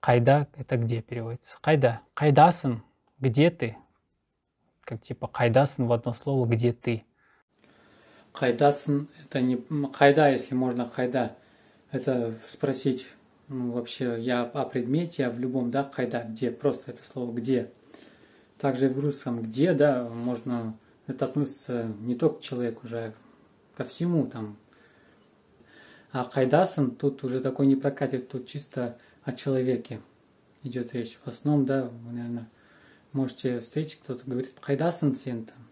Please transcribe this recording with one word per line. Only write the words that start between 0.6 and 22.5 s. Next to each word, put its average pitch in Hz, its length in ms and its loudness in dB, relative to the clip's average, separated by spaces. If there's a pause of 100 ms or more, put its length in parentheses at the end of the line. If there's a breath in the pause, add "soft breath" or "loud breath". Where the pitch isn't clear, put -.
где 113 260 0
переводится? 117 600 -10
Қайда? 131 380 4 (140)
Қайдасың? 147 680 6 (360)
Где 135 320 4
ты? 120 260 -6 (1040)
Как - 180 -12
типа - 260 -10
қайдасың 123 600 4
в 117 60 4
одно 117 200 0
слово, 131 340 0
где 117 260 2
ты? 117 320 -4 (1300 soft breath)
Қайдасың 143 720 2 (180)
это - 160 -4
не, 127 140 2 (160)
м, 143 160 -2
қайда, 143 440 6
если 127 240 -2
можно, 123 400 0
қайда. 123 420 -2 (540 soft breath)
Это 120 440 -2 (120)
спросить, 131 600 -2 (420)
ну, 127 240 -6
вообще, 117 480 -4
я 123 220 0
о 127 220 -4
предмете, 139 580 -2
я 123 80 0
в 117 80 -8
любом, 127 320 -2
да, 135 260 -2
қайда, 120 320 -4
где, 117 220 -4
просто 131 400 -4
это - 140 -16
слово 120 280 -8
«Где». 117 380 0 (880 loud breath)
Также 135 280 0
и - 20 6
в 127 100 0
русском 139 440 -2
«Где», 127 300 2
да, 135 360 4
можно, 117 680 -4 (300 soft breath)
это - 200 -4
относится 131 580 -4 (160)
не 120 140 -2
только 143 240 2
к - 40 -20
человеку 120 420 -6